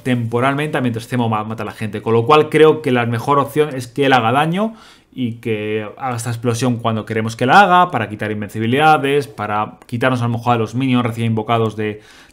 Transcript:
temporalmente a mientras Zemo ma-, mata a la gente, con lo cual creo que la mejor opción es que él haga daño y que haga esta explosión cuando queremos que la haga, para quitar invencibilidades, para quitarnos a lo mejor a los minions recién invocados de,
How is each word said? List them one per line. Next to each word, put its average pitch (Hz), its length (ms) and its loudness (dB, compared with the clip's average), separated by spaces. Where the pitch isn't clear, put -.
temporalmente 131 720 -2
a 139 40 -2
mientras 113 260 -4
Zemo 123 200 -2
ma-, 110 160 -2
mata 110 200 -8
a - 20 -8
la 98 60 -8
gente, 104 300 -8
con 113 120 0
lo 117 120 2
cual 151 240 6
creo 156 320 6
que 135 100 -2
la 123 160 2
mejor 120 320 0
opción 143 360 0
es 123 120 -10
que 143 180 -2
él 139 80 4
haga 117 180 4
daño 170 440 0
y 120 260 -6
que 107 600 -4
haga 131 180 -6
esta 120 140 -6
explosión 117 480 -2
cuando 113 260 -2
queremos 110 320 -4
que 123 120 -2
la 175 140 8
haga, 180 280 4
para 113 200 -2
quitar 107 200 -6
invencibilidades, 135 960 0
para 107 600 -6
quitarnos 123 340 0
a 120 40 0
lo 120 120 -2
mejor 120 160 -2
a 117 40 2
los 110 180 -4
minions 127 280 0
recién 117 220 -4
invocados 113 500 0
de, 107 260 -6